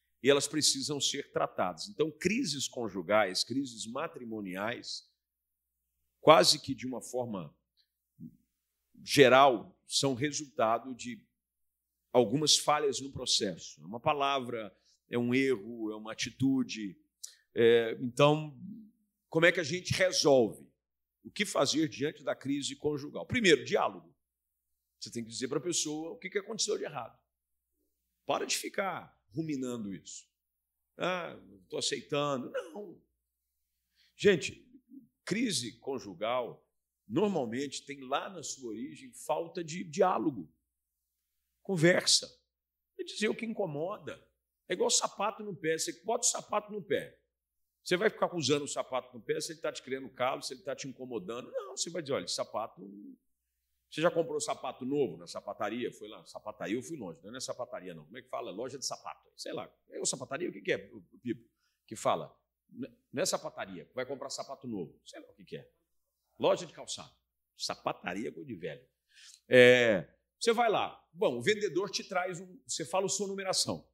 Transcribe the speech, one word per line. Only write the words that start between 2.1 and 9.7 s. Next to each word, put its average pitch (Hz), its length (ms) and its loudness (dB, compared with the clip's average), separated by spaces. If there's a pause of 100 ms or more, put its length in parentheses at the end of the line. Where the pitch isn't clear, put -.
conjugais, 98 760 0
crises 120 420 -4
matrimoniais, 113 1200 -6 (1120)
quase 156 400 8
que - 140 -8
de 120 140 -6
uma 120 140 -6
forma 107 540 -6 (1500)
geral, 131 840 8